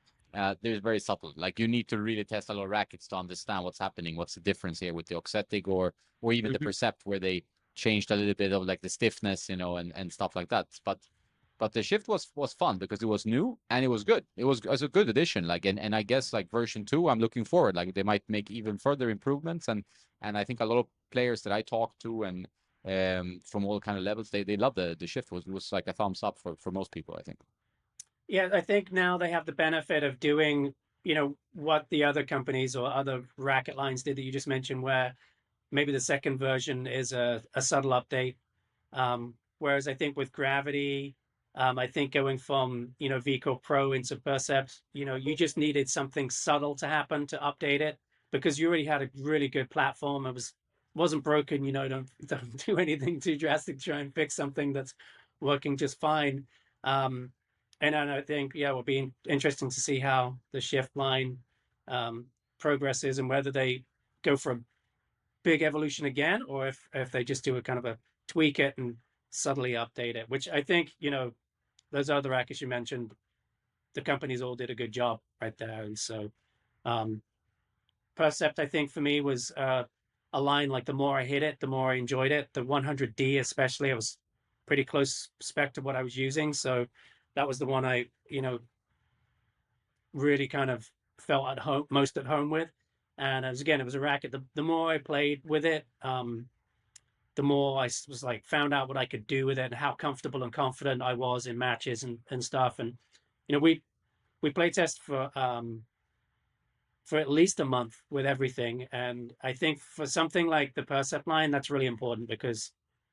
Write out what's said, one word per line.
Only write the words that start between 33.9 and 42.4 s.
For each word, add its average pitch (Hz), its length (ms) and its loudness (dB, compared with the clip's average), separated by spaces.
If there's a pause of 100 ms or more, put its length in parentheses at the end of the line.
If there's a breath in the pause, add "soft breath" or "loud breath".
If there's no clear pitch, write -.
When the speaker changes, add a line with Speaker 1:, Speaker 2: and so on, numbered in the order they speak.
Speaker 2:
did 139 140 -2
that 135 60 -6
you 131 80 -6
just 135 160 -4
mentioned, 131 360 -2
where 131 320 2 (560 soft breath)
maybe 143 200 2
the 139 80 0
second 139 380 0
version 131 500 -2
is 123 240 -4
a, 120 320 0 (120)
a 131 60 2
subtle 135 300 2
update. 127 440 0 (580)
Um, 123 400 -2 (240)
whereas 139 300 0
I 135 80 -2
think 143 200 -2
with 139 160 -4
Gravity, 139 840 -2 (400)
um, 131 240 2
I 127 80 0
think 139 240 -2
going 139 260 2
from, 127 640 -2